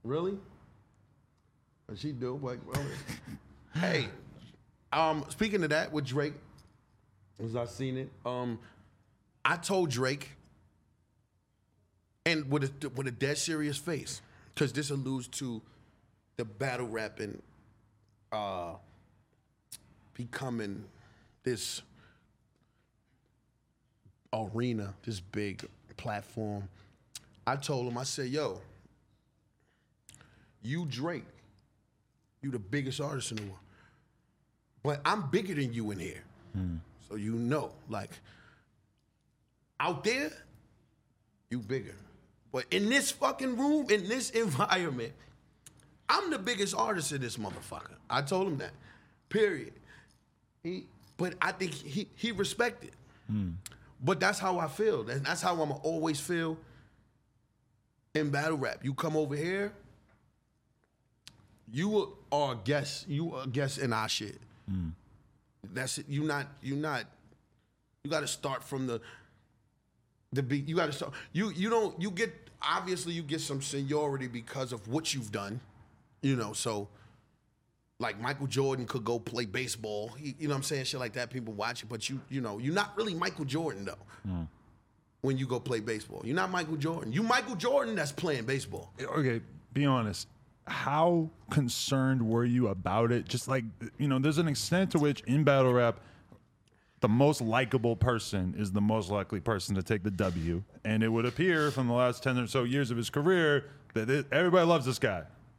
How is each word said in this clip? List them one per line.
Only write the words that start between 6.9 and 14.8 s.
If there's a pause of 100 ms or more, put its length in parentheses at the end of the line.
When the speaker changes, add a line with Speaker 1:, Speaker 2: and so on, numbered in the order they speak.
Speaker 1:
as
I
seen
it, (140)
um, (840)
I
told
Drake, (1900)
and
with
a,
with
a
dead
serious
face, (340)
'cause
this